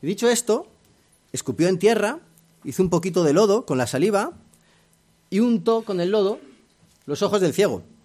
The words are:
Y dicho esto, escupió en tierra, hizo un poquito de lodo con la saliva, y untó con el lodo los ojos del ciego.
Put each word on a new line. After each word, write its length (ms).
Y 60
dicho 200
esto, 400
escupió 380
en 100
tierra, 400
hizo 180
un 60
poquito 340
de 80
lodo 340
con 120
la 100
saliva, 460
y 100
untó 440
con 180
el 100
lodo 280
los 160
ojos 180
del 140
ciego. 300